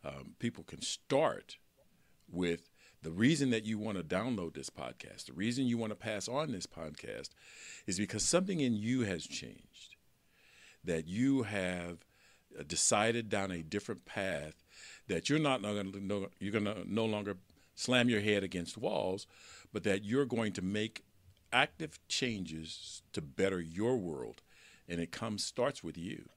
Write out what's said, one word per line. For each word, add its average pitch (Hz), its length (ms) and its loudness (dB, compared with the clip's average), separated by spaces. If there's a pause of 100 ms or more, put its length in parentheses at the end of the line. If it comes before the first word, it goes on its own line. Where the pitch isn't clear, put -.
um, 69 360 -10
people 117 260 -6
can - 160 -14
start - 760 -2 (720)
with. 85 400 0 (320)
The 82 80 -6
reason 131 400 4
that 113 140 2
you 110 140 -2
want 107 200 -4
to 85 60 -4
download 92 500 0
this 69 160 -8
podcast, - 560 -12
the 64 80 -14
reason 120 320 0
you 117 100 2
want 110 160 -2
to 101 40 -6
pass 107 300 -4
on 139 260 -2
this 90 140 -6
podcast 73 640 -10 (560)
is 92 120 -2
because 104 240 -2
something 185 380 2
in 127 140 4
you 117 280 0
has 92 240 0
changed, - 720 -14 (880)
that 82 220 0
you 127 360 4
have, 90 640 -2 (520)
uh, 73 80 -8
decided 110 640 4
down 98 220 2
a 85 120 -2
different 98 440 -4
path, 80 580 -4 (440)
that 87 200 0
you're 147 100 4
not, 139 220 4
not 104 140 -2
gonna, 98 160 -2 (100)
no, 98 280 -2 (100)
you're 98 140 -4
gonna 104 340 0
no 107 180 0
longer 104 320 -2 (380)
slam 123 340 4
your 107 140 6
head 104 200 6
against 90 360 -4
walls, 95 480 0 (460)
but 101 120 -4
that 101 200 4
you're 127 220 2
going 113 280 0
to 92 80 -2
make 107 420 0 (480)
active 147 560 2
changes 80 960 -4 (100)
to - 80 -2
better 90 400 2
your 101 380 0
world. 69 440 -6 (460)
And 85 120 -2
it 82 120 -2
comes, 107 320 -4
starts 131 400 0
with 82 140 -6
you. - 380 -8